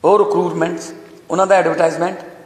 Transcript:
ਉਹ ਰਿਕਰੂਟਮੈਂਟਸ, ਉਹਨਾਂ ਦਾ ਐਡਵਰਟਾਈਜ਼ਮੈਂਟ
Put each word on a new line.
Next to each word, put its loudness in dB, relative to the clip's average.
ਉਹ 6
ਰਿਕਰੂਟਮੈਂਟਸ, -2
ਉਹਨਾਂ 0
ਦਾ 4
ਐਡਵਰਟਾਈਜ਼ਮੈਂਟ 0